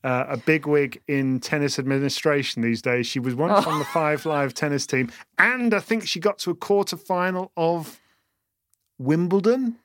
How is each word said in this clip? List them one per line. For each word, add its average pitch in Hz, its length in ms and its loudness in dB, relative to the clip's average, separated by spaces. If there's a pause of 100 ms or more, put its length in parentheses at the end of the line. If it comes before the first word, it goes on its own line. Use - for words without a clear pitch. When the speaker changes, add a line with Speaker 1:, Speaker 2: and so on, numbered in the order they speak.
Speaker 1:
uh, 131 280 0
a 139 60 -4
bigwig 147 680 0
in 135 320 0
tennis 143 400 -2
administration 139 840 0
these 117 200 0
days. 123 240 0
She 131 140 -4
was 123 160 -4
once 175 280 2
Speaker 2:
Oh. 165 60 -2
Speaker 1:
on 151 80 -2
the 147 60 -2
Five 151 420 -2
Live 143 280 0
tennis 143 340 -2
team, 131 240 0 (260)
and 240 340 2
I 202 60 2
think 226 300 -4
she - 100 -4
got 190 220 0
to 180 100 -4
a 170 60 0
quarter 202 400 0
final 185 600 -2
of 165 440 -2 (1000)
Wimbledon 190 880 2